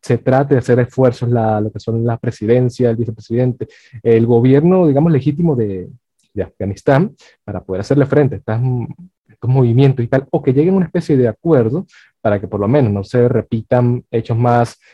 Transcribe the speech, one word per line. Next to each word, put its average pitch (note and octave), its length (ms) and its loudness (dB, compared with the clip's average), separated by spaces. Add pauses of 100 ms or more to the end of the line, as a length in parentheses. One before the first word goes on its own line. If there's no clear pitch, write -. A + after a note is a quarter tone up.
se B2 180 -2
trate C#3 360 0
de B2 40 2
hacer A#2+ 200 2
esfuerzos, A#2+ 500 0
la, A2 300 0
lo G#2+ 100 -4
que G#2+ 120 -12
son A#2 240 -4
la A#2 120 -2
presidencia, A#2+ 720 -2
el A2+ 60 -2
vicepresidente, A#2 720 -4 (340)
el A#2 240 2
gobierno, C#3 600 2
digamos, D3 240 2
legítimo D3 420 0
de, G2+ 360 -6 (440)
de G2 100 -6
Afganistán, C3+ 680 -2 (300)
para F#2 180 -10
poder F#2+ 200 -8
hacerle C#3 240 0
frente C#3 300 0
a - 20 -10
estas, A2+ 240 -6 (680)
estos - 220 -8
movimientos C3 560 2
y - 20 -6
tal, C3+ 240 0
o D3+ 100 -2
que C3 120 0
lleguen E3 220 2
a - 20 2
una F3+ 80 0
especie E3 320 -2
de B2 100 2
acuerdo C3+ 600 0 (340)
para G#2 180 0
que G#2 80 -8
por G2+ 140 -6
lo G2+ 80 0
menos B2+ 240 2
no G2 100 -4
se B2 240 0
repitan A#2+ 840 -2
hechos A2+ 280 -4
más, A#2+ 420 0 (140)